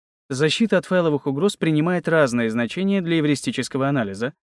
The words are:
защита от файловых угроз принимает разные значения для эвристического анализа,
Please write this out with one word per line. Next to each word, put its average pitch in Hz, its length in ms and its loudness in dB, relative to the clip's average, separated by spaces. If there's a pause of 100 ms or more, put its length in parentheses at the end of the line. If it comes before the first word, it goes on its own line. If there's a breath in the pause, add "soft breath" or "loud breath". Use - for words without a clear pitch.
(280)
защита 156 480 0
от 175 100 0
файловых 165 420 0
угроз 147 280 0
принимает 165 520 0
разные 120 420 2
значения 180 500 -2
для 165 200 0
эвристического 135 680 -2
анализа, 120 460 -4 (220)